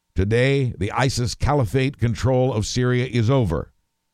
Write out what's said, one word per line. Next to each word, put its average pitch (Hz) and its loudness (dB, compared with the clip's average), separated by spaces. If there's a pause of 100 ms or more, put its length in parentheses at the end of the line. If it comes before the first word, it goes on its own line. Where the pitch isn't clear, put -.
(140)
Today, 123 2
the 107 -4
isis 123 0
caliphate 135 0
control 127 0
of 110 -2
Syria 123 0
is 117 0
over, 101 0 (420)